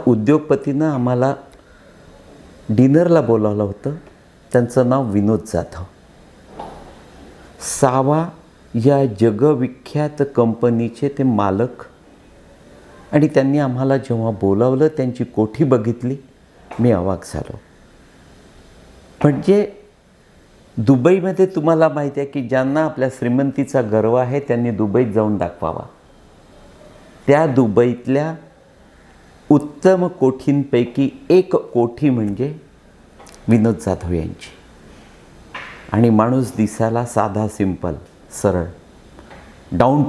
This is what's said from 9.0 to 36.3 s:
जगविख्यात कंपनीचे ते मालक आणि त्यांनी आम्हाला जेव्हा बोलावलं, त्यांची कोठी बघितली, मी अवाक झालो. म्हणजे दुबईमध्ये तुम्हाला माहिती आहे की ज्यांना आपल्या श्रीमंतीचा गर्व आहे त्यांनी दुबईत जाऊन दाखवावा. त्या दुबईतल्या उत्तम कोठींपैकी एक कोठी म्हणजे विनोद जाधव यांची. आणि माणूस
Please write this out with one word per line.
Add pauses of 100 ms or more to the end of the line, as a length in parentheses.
जगविख्यात (120)
कंपनीचे
ते
मालक (1300)
आणि
त्यांनी
आम्हाला
जेव्हा
बोलावलं,
त्यांची
कोठी
बघितली, (640)
मी
अवाक (140)
झालो. (1700)
म्हणजे (1080)
दुबईमध्ये
तुम्हाला
माहिती
आहे
की
ज्यांना
आपल्या
श्रीमंतीचा
गर्व
आहे
त्यांनी
दुबईत
जाऊन
दाखवावा. (1400)
त्या
दुबईतल्या (1160)
उत्तम
कोठींपैकी
एक
कोठी
म्हणजे (920)
विनोद
जाधव
यांची. (1400)
आणि
माणूस